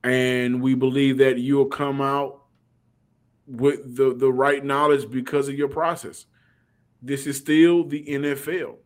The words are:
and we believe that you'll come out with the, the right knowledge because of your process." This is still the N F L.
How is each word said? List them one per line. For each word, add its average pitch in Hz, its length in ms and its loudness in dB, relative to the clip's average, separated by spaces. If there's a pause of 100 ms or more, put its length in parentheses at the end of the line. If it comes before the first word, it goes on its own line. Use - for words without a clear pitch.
and 127 580 0
we 131 140 2
believe 131 420 2
that 131 200 4
you'll 135 280 2
come 139 340 -4
out 139 440 -4 (1040)
with 131 480 -2
the, 131 180 2
the 131 180 2
right 139 320 2
knowledge 139 460 2
because 135 400 -4
of 139 60 -8
your 143 120 -2
process." 160 580 -6 (760)
This 135 260 -6
is 135 100 -6
still 165 460 4
the 147 260 -8
N 143 160 -4
F 143 220 -6
L. 156 380 -8